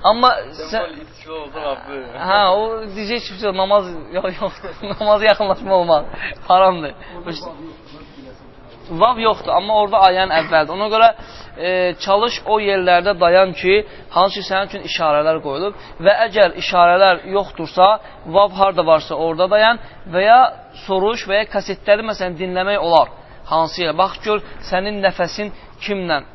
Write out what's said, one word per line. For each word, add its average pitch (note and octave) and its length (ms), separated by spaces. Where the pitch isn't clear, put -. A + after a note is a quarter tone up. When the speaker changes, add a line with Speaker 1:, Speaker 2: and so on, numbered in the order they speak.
Speaker 1:
amma A#3 300
sən G#3+ 220
Speaker 2:
İçki D#3 140
oldu, D#3 300
abi. C#3 380
Speaker 1:
Hə, F#3 340
o G3 140
deyəcək G#3+ 420
ki, G3+ 260
namaz, F#3+ 320
yox, F3+ 240
yox, F#3 220
<laughs> G3+ 240
namaza G#3 240
yaxınlaşma G3 500
olmaz, E3+ 300
haramdır. F3+ 520
Vav G#3 300
yoxdur, A3 340
amma G3+ 240
orada G#3 260
ayənin F#3 320
əvvəldir. D#3 400
Ona G#3 160
görə, A3 180
e, F3 160
çalış G#3 420
o G#3+ 160
yerlərdə F#3+ 560
dayan F3+ 380
ki, F#3 240
hansı F#3+ 320
ki, F#3 80
sənin G3 180
üçün G3+ 220
işarələr D#3 540
qoyulub D#3 360
və F#3+ 240
əgər G3+ 360
işarələr F3+ 680
yoxdursa, F#3+ 600
vav F#3+ 260
harda F#3 360
varsa D#3+ 280
orada E3 360
dayan A3 280
və F3+ 180
ya A#3 160
soruş G3 500
və G3+ 160
ya - 20
kasetləri, G#3 560
məsələn, F#3+ 320
dinləmək F#3 480
olar. D#3+ 320
Hansı D#3+ 400
yerə? D#3 120
Bax, F#3+ 240
gör, G#3+ 220
sənin G3+ 380
nəfəsin F#3+ 560
kimlə F3+ 480